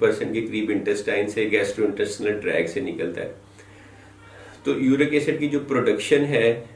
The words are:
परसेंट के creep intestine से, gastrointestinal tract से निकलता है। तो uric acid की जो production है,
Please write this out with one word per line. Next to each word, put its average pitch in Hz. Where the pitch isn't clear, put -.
परसेंट 110
के 113
creep 107
intestine 101
से, 107
gastrointestinal 104
tract 82
से -
निकलता 85
है। -
तो 143
uric 139
acid 147
की 147
जो 143
production -
है, 120